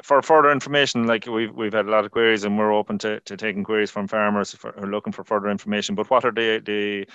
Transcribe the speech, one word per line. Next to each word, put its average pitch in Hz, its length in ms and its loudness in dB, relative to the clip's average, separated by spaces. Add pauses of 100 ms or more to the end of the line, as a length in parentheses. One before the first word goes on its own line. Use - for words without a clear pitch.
for 139 200 4
further 151 280 6
information, 135 560 0
like, 113 200 0
we've, 113 280 -4
we've 107 180 -4
had 107 140 0
a 104 40 -6
lot 107 140 2
of 104 60 -8
queries, 113 320 2
and 104 160 0
we're 107 140 2
open 104 260 -2
to, 107 220 -4
to 101 160 -14
taking 101 260 -6
queries 107 280 0
from 101 180 -6
farmers 104 460 0
for, - 180 -14
who 101 120 -12
are 98 60 -6
looking 104 220 -6
for 98 100 -12
further 104 280 -2
information. 104 440 -4
But 104 160 -4
what 123 140 4
are 120 80 0
the, 110 320 0
the 104 500 -4